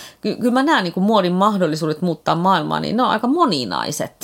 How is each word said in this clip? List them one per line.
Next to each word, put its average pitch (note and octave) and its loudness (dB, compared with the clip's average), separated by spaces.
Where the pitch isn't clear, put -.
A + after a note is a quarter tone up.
ky-, - -4
kyllä A#3+ -2
mä B3+ 2
näen C#4 2
niinku F3 -4
muodin G3 4
mahdollisuudet F3+ 0
muuttaa D#3+ -2
maailmaa, D#3+ 0
niin D#3 -2
ne B3+ 2
on A#3 2
aika G#3+ 0
moninaiset. C#3 -2